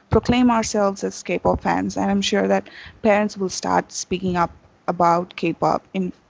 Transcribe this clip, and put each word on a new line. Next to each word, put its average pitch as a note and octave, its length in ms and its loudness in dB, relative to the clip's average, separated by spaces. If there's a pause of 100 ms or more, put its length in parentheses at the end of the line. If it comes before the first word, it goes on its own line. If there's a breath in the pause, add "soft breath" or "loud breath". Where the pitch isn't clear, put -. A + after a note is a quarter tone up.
(100)
proclaim A#3+ 400 4
ourselves G#3 540 0
as F#3+ 180 -8
K-pop F3+ 380 0
fans. F#3 360 -2
And G3 140 0
I'm G3+ 100 2
sure G3 280 0
that G3 200 0 (340 loud breath)
parents G#3 340 2
will F#3+ 120 -4
start F3+ 440 -2
speaking F#3 440 -4
up E3+ 140 0 (380)
about F3 480 0
K-pop E3 580 -2
in F#3 180 -4 (180)